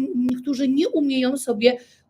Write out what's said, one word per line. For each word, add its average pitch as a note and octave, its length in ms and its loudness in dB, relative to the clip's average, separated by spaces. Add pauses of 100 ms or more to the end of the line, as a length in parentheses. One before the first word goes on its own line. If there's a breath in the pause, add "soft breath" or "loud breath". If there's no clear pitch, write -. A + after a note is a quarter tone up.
(420)
którzy C#4 260 -2
nie C#4+ 220 2
umieją C4+ 480 0
sobie A#3+ 400 2 (320 loud breath)